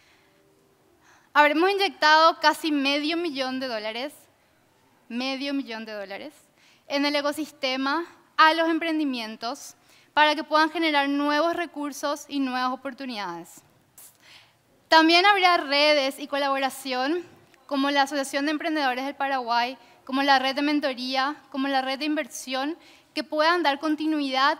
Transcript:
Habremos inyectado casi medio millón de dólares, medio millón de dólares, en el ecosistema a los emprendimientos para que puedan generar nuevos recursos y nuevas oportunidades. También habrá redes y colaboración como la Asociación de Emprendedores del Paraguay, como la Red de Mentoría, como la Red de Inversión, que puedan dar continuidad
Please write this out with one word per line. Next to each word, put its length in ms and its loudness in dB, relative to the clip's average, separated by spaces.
Habremos 400 4
inyectado 680 4
casi 320 2
medio 420 0
millón 460 -4
de 80 -6
dólares, 420 -6
medio 460 -4
millón 320 -6
de 80 -12
dólares, 400 -12
en 160 0
el 100 0
ecosistema 880 -2
a 180 6
los 140 0
emprendimientos 1080 -4
para 220 4
que 80 -4
puedan 260 2
generar 380 2
nuevos 480 0
recursos 720 -6
y 140 -4
nuevas 320 -2
oportunidades. 880 -10
También 340 6
habrá 300 4
redes 640 2
y 80 -10
colaboración 960 -2
como 260 -2
la 100 4
Asociación 420 -2
de 80 -2
Emprendedores 540 -2
del 100 -8
Paraguay, 600 -2
como 180 -2
la 160 6
Red 160 -2
de 100 -2
Mentoría, 720 -2
como 200 -4
la 120 0
Red 180 -4
de 60 -6
Inversión, 720 -6
que 100 -6
puedan 400 2
dar 160 0
continuidad 800 0